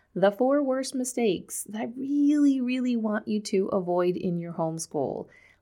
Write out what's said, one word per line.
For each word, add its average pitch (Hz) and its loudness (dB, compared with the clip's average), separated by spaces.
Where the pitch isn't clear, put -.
the 196 4
four 269 2
worst 262 -2
mistakes 240 -2
that 214 -8
I 247 -6
really, 285 4
really 247 0
want 214 -2
you 214 0
to 196 0
avoid 180 0
in 175 -2
your 170 -8
homeschool. 160 -4